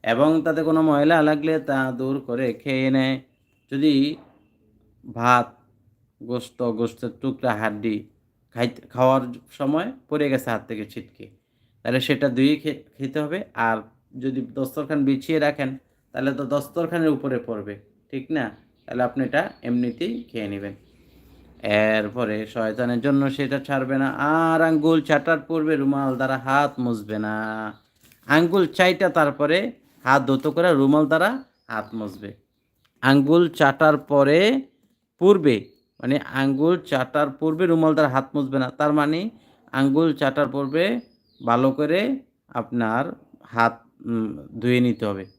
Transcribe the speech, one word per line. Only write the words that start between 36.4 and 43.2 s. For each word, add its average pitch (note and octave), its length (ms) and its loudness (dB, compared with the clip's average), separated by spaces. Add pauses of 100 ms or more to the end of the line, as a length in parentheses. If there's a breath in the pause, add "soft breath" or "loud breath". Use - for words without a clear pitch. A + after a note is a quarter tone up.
চাটার C#3+ 500 -2
পূর্বে D#3 360 -2
রুমাল D#3+ 280 4
দ্বারা D3 160 2
হাত C3+ 260 -2
মুছবে C3+ 240 -2
না। B2+ 100 -2
তার D3 240 0
মানে D#3 360 0 (420 soft breath)
আঙ্গুল C#3 420 2
চাটার C#3 340 0
পূর্বে D3 520 -2 (460)
ভালো B2+ 260 2
করে F3+ 480 -2 (280)
আপনার A#2+ 680 -4 (300)